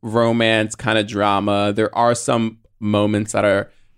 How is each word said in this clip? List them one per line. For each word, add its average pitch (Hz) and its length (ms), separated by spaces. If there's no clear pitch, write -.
romance 113 720
kind 110 240
of 107 80
drama. 101 680
There 110 220
are 120 160
some 117 460
moments 104 520
that 101 140
are 101 260